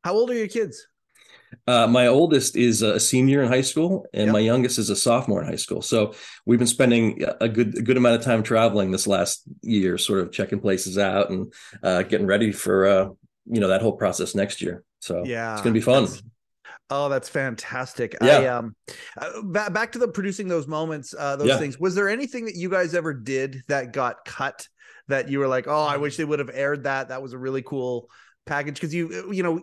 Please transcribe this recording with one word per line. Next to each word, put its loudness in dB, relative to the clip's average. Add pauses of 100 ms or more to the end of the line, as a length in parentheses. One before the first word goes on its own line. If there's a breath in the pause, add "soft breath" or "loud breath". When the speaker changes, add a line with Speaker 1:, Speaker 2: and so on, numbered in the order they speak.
Speaker 1:
How -2
old 2
are -2
your -2
kids? -6 (800 loud breath)
Speaker 2:
Uh, 6
my 6
oldest 4
is 4
a 2
senior 4
in 2
high 4
school, 0
and 0
Speaker 1:
Yep. 4
Speaker 2:
my 4
youngest 2
is -2
a 0
sophomore 2
in -6
high -6
school. -6
So 0 (320 loud breath)
we've 4
been 4
spending 2 (160)
a 0
good, 0
a -4
good 2
amount 6
of -2
time 2
traveling 2
this -2
last 0 (180)
year, 2
sort 0
of -4
checking -4
places -2
out 2
and, -6 (300 loud breath)
uh, 2
getting 0
ready 2
for, 2
uh, 4 (400)
you 0
know, 2
that 4
whole 2
process -2
next -2
year. -8 (160)
So -6
Speaker 1:
Yeah, -6
Speaker 2:
it's -6
gonna 2
be 2
fun. 4
Speaker 1:
that's, -10 (680 loud breath)
oh, -2
that's -2
fantastic. -6
Speaker 2:
Yeah. 8
Speaker 1:
I, 2
um, -4 (420 loud breath)
uh, -10
ba-, -4
back -4
to -10
the 0
producing -6
those -2
moments, -8
uh, -4
those 2
Speaker 2:
Yeah. 4
Speaker 1:
things. -6
Was -2
there 0
anything -6
that -10
you -6
guys 0
ever -2
did -6
that -4
got -4
cut -8 (400 loud breath)
that -2
you -2
were 0
like, -2
"Oh, 0
I 0
wish -4
they -2
would -2
have -6
aired -4
that. -4
That -10
was -14
a -14
really -6
cool -6 (380 soft breath)
package"? -6
'Cause -6
you, -6
you -2
know, -2